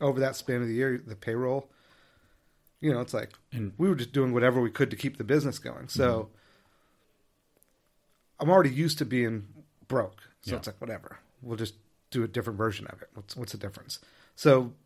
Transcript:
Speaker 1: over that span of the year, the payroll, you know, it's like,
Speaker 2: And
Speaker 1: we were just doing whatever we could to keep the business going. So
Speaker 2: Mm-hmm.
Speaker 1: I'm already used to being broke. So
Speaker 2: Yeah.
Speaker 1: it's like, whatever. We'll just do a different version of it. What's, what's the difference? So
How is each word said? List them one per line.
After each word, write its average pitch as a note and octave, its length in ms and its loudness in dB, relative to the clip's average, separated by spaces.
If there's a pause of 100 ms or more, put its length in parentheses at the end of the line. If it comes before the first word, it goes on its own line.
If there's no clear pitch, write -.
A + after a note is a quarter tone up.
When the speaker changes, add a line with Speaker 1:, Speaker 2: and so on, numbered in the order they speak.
Speaker 1:
over C#3 200 2
that C3 140 0
span A#2+ 280 -2
of A#2 60 -2
the A2+ 40 -2
year, B2 340 0
the A2 80 -10
payroll, B2+ 540 -2 (1120)
you D3+ 100 0
know, A#2+ 100 2
it's B2 120 -8
like, A2+ 220 -4 (180)
Speaker 2:
And G#2 240 -6
Speaker 1:
we F3+ 100 2
were F#3+ 80 4
just A#2+ 180 -6
doing C3 200 2
whatever B2 300 4
we A2+ 80 2
could - 220 2
to G#2 40 -8
keep - 220 -6
the A2 60 -4
business C#3+ 340 2
going. - 300 -12
So B2 340 2
Speaker 2:
Mm-hmm. - 140 -12 (2000)
Speaker 1:
I'm D3+ 80 2
already F3 220 8
used D3+ 260 0
to C#3+ 80 -2
being A2+ 420 -2 (420)
broke. A2+ 340 -2 (180)
So - 120 -8
Speaker 2:
Yeah. A#2+ 40 -4
Speaker 1:
it's A2 120 -10
like, G2+ 120 -14
whatever. - 380 -12 (240)
We'll A#2 160 -8
just A2 160 -6 (360)
do A#2+ 140 0
a A2 40 -4
different A2 280 -4
version G#2 300 -2
of - 160 -16
it. - 100 -20
What's, - 240 -16
what's A#2+ 160 -8
the G#2+ 60 -10
difference? - 400 -12 (380)
So B2+ 360 6 (140)